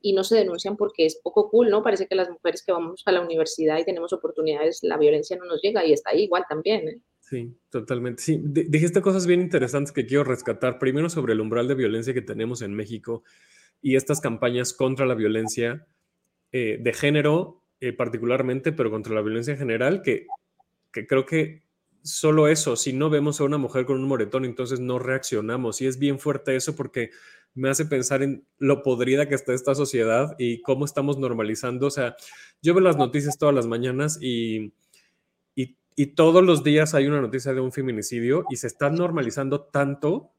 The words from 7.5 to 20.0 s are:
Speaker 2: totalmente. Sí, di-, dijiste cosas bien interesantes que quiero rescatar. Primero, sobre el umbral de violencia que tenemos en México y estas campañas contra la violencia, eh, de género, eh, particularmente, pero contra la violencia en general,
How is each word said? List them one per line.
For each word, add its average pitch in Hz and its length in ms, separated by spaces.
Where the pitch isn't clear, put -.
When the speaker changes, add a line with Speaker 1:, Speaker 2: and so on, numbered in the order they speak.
Speaker 2:
totalmente. 123 540
Sí, 156 200
di-, 151 280
dijiste 170 320
cosas 190 240
bien 180 160
interesantes 143 500
que 123 140
quiero 139 180
rescatar. 123 540
Primero, 143 320
sobre 127 240
el 110 80
umbral 117 260
de 139 60
violencia 117 400
que 123 80
tenemos 113 400
en 101 120
México 107 480
y 131 140
estas 143 260
campañas 123 520
contra 131 320
la 127 80
violencia, 110 720
eh, 113 280
de 117 140
género, 151 680
eh, 123 120
particularmente, 127 800
pero 131 180
contra 110 240
la 107 80
violencia 117 300
en 139 60
general, 131 440